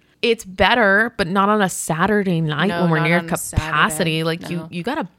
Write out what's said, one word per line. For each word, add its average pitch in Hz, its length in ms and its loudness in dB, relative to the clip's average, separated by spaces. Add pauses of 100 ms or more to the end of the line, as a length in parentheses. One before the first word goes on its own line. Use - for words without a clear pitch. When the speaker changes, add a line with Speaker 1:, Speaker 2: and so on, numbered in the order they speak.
(220)
Speaker 1:
It's 233 220 0
better, 202 720 2
but 196 100 -2
not 196 220 2
on 214 120 2
a 190 80 2
Saturday 185 720 0
night 151 280 0
Speaker 2:
No, 170 140 -2
Speaker 1:
when 175 80 2
we're 160 100 4
Speaker 2:
not 160 80 2
Speaker 1:
near 175 100 4
Speaker 2:
on 170 60 -2
a 165 40 -12
Speaker 1:
capacity. 160 320 -2
Speaker 2:
Saturday. 160 640 0
Speaker 1:
Like, 165 260 -4
you, 175 100 -6
Speaker 2:
No. 165 120 -10
Speaker 1:
you 170 140 -8
gotta 269 240 -4 (100)